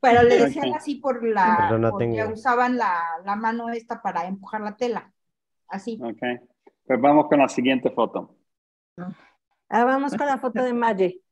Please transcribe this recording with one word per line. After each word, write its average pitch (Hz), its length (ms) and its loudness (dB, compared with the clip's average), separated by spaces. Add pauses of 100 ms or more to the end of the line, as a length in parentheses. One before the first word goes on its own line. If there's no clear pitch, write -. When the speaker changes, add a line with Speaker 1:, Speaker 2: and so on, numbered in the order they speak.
Speaker 1:
pero 240 220 6
le 240 220 6
decían 277 240 -2
Speaker 2:
Ok. 302 80 -4
Speaker 1:
así 302 180 -6
por 240 320 -4
la, 185 320 2
Speaker 3:
Pero 165 220 2
no 113 100 2
Speaker 1:
porque 196 160 -2
Speaker 3:
tengo. 117 280 -4
Speaker 1:
usaban 247 420 0
la, 185 260 -2 (220)
la 196 100 -4
mano 226 360 -6
esta 233 300 -10
para 175 280 -4
empujar 196 320 -10
la 208 160 -10
tela. 240 360 -6 (540)
Así. 220 340 -10
Speaker 2:
Ok. 113 220 -10 (640)
Pues 127 140 0
vamos 147 260 6
con 147 140 4
la 131 80 4
siguiente 127 420 0
foto. 104 460 -4 (1300)
Speaker 4:
Ah, 240 140 2
vamos 269 320 0
con 285 100 -2
la 277 120 -2
foto 254 240 -4
de 254 100 -2
Maye. 208 480 0 (120)